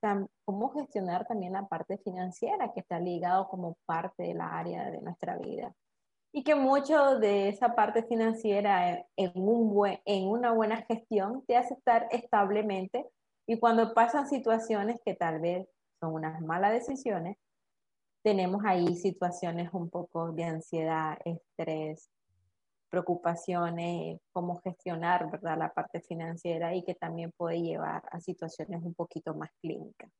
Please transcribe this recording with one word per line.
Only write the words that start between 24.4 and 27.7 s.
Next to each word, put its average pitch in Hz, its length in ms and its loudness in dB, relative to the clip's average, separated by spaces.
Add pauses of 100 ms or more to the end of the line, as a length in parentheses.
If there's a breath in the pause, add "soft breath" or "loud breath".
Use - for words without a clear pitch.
gestionar, 175 680 -2
¿verdad?, 165 280 -4
la 156 160 -4
parte - 280 -6
financiera 170 720 -4
y 185 120 -4
que 180 100 -6
también 170 400 -8
puede 170 260 -2
llevar 165 500 -4